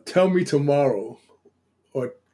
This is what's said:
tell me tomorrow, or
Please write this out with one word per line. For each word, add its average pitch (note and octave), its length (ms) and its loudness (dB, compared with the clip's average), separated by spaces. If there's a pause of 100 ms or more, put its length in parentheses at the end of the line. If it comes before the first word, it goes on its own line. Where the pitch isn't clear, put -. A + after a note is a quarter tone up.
tell F#3 240 2
me F3+ 160 0
tomorrow, C#3 760 0 (720)
or B2 220 -8 (200)